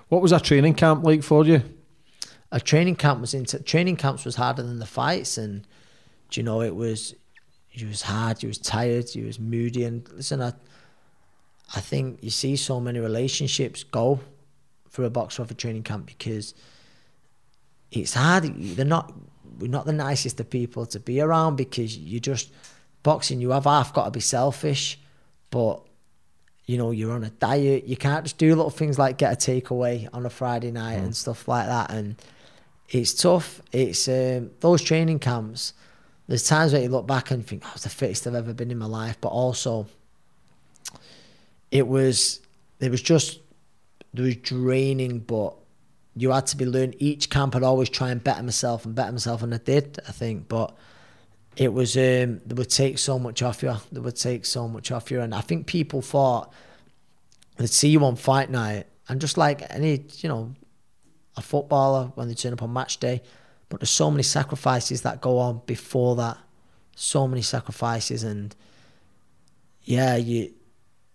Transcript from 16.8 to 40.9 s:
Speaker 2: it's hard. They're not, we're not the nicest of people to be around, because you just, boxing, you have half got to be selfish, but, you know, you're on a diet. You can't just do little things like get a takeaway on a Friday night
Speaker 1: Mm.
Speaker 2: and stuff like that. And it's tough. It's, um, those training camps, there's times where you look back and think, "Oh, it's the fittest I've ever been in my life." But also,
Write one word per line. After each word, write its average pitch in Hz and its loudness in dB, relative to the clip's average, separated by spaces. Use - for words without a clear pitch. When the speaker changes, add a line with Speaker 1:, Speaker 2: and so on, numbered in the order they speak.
Speaker 2:
it's - -4
hard. 165 4
They're 95 -2
not, 160 0
we're 117 -6
not 135 -2
the 151 0
nicest 139 -2
of 117 -8
people 120 -4
to 104 -10
be 123 -2
around, 160 2
because 117 -4
you 87 -8
just, 131 -4
boxing, 135 0
you 123 0
have 139 2
half 143 4
got 139 2
to 104 -4
be 120 -6
selfish, 139 -2
but, 117 0
you 123 -2
know, 117 0
you're 110 -2
on 120 -4
a 110 -8
diet. 139 2
You 123 -4
can't 147 0
just - -10
do 156 6
little 160 2
things 147 -2
like 135 2
get 131 4
a - 0
takeaway 123 -2
on 123 -6
a 120 -6
Friday 120 -4
night 113 -6
Speaker 1:
Mm. 95 -2
Speaker 2:
and 113 -4
stuff - -6
like 120 0
that. 117 -2
And 107 -6
it's 120 0
tough. 175 2
It's, 120 0
um, 127 0
those 170 6
training 160 2
camps, 117 -4
there's 123 0
times 156 4
where 139 4
you 123 0
look 123 0
back 131 0
and 120 -4
think, - -10
"Oh, - -14
it's - -14
the - -8
fittest 117 -4
I've 120 -4
ever 117 -4
been 120 -6
in 120 -6
my 110 -6
life." 110 -6
But 117 -2
also, 120 -2